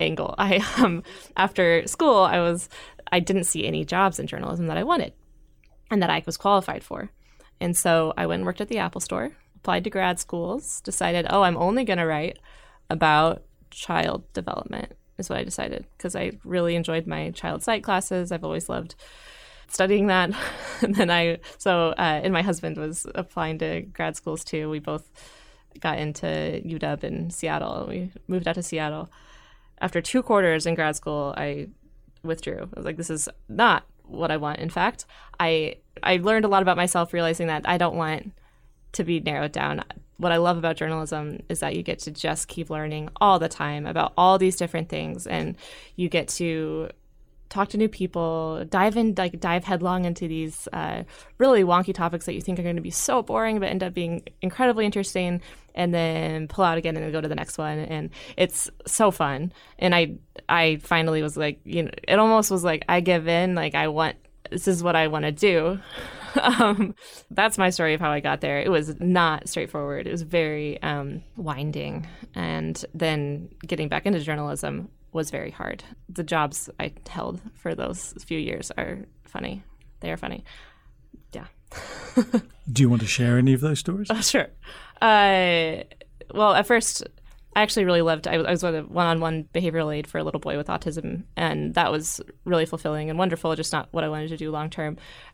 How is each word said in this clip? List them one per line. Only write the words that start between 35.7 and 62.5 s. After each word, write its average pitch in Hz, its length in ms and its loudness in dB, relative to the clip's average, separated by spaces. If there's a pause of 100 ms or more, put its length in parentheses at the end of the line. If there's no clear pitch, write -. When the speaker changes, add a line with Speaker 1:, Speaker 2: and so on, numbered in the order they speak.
Speaker 1:
I 185 140 4
learned 214 280 4
a 208 40 4
lot 196 140 6
about 180 140 4
myself, 175 360 0
realizing 165 340 0
that 160 180 -2
I 180 140 2
don't 175 180 2
want 160 360 -4 (600)
to 190 120 -2
be 170 160 0
narrowed 147 320 -4
down. 147 300 -4 (360)
What 175 140 0
I 170 40 4
love 175 220 4
about 165 180 0
journalism 156 720 -4
is 165 120 -6
that 147 140 -4
you 175 80 -4
get - 180 -4
to 156 100 -10
just 156 380 -4
keep 160 220 -8
learning 151 380 -6 (120)
all 196 180 6
the 160 100 0
time 147 380 -6
about 160 300 0
all 185 220 8
these 185 180 4
different 170 320 -4
things, 156 380 -8
and - 300 -4 (400)
you 175 120 0
get 160 200 0
to 160 600 -4 (580)
talk 202 200 -2
to - 80 -6
new 214 120 4
people, 160 840 -4
dive 202 260 4
in, 220 220 2
like, 175 200 -2
dive 175 240 0
headlong 180 440 0
into 170 200 -4
these, 160 460 -6
uh, 160 300 -6 (340)
really 247 260 8
wonky 180 300 4
topics 170 320 -2
that 175 80 -6
you - 80 -6
think 180 180 -4
are 175 40 -4
gonna 170 180 -2
be 175 100 -8
so 247 320 0
boring, 220 380 0
but 190 80 -2
end 185 140 -2
up 185 100 -4
being 170 300 -4 (180)
incredibly 220 460 2
interesting, 180 520 -2 (360)
and 175 180 0
then 160 560 0
pull 190 160 2
out 165 140 4
again 160 180 -2
and 156 160 -4
go 160 80 -2
to 151 80 -2
the 151 60 -4
next 156 240 -8
one. 151 200 -4
And 156 300 -6 (300)
it's - 320 0 (160)
so 214 240 4
fun. 151 420 -2 (260)
And 180 160 4
I, 170 220 4 (320)
I 160 280 4
finally 160 460 0
was 147 140 -4
like, 151 280 -2
you - 180 -2
know, - 80 -4 (180)
it 196 100 6
almost 220 320 6